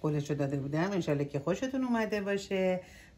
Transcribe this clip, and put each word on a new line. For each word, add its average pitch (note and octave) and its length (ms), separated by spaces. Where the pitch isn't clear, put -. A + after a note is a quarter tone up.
قولشو D3+ 320
داده C#3+ 240
بودم. D3+ 340
انشالله D#3 340
که C#3+ 140
خوشتون C4 440
اومده A3 380
باشه F#3+ 600